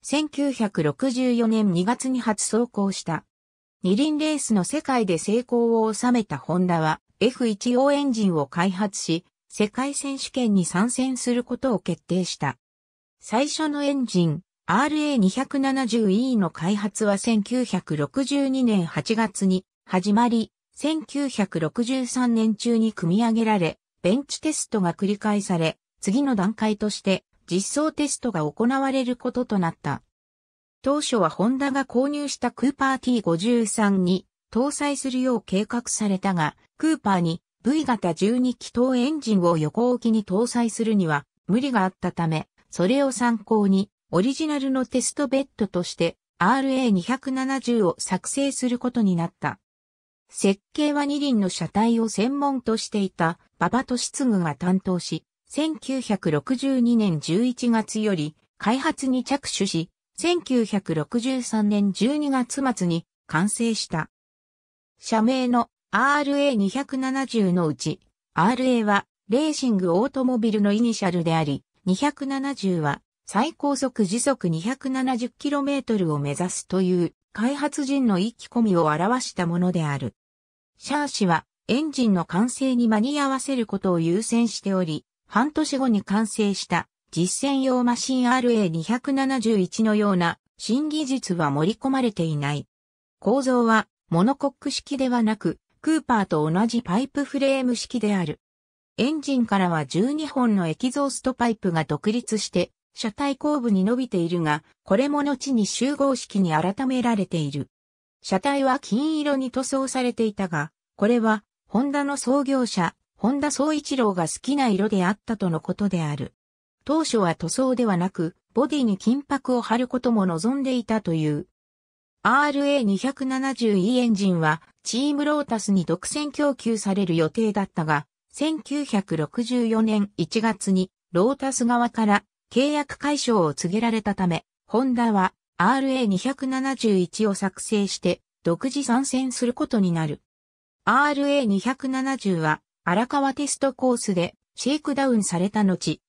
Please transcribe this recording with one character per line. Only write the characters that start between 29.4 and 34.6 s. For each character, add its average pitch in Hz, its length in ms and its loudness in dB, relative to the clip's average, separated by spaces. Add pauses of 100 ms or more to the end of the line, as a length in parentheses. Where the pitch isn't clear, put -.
と 214 160 -2
な 170 120 0
っ - 100 -12
た。 135 200 -6 (800)
当 285 200 0
初 262 160 -2
は 175 120 4
ホ 190 200 0
ン 262 80 0
ダ 277 140 -2
が 269 120 -2
購 254 240 0
入 294 220 -4
し - 80 -8
た 240 140 -2
ク - 160 -2
ー 285 60 0
パ 269 200 0
ー 254 60 -4
テ - 120 -2
ィ 240 60 2
ー 220 40 0
五 170 140 0
十 233 300 2
三 196 400 2
に 185 200 0 (240)
搭 262 220 0